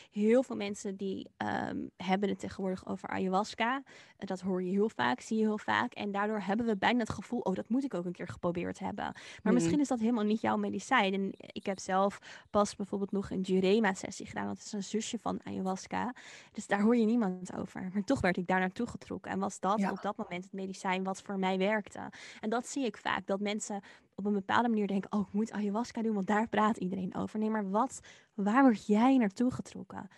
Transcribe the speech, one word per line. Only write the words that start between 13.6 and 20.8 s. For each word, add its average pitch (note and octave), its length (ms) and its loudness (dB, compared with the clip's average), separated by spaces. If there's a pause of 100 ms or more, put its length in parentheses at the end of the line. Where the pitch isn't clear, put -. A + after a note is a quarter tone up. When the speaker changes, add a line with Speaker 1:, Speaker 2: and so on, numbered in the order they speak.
Speaker 1:
gedaan. G3+ 200 -6
Dat G3+ 120 -8
is - 140 -14
een G#3 100 -4
zusje A3 360 -4
van F#3 260 -4
ayahuasca. F#3+ 720 -4 (380)
Dus - 140 -12
daar G3+ 140 2
hoor A3+ 160 6
je A3+ 100 4
niemand F#3+ 500 0
over. F#3+ 360 -8
Maar G3 120 -2
toch - 160 0
werd F3+ 160 4
ik F3+ 100 -4
daar F#3 140 2
naartoe F#3 260 -2
getrokken. - 460 -10
En F#3+ 60 -4
was G3 220 -4
dat G3+ 180 2
Speaker 2:
Ja. F#3+ 120 2
Speaker 1:
op G3 120 -4
dat G3+ 140 -4
moment F#3 280 -8
het - 80 -20
medicijn F#3+ 520 -4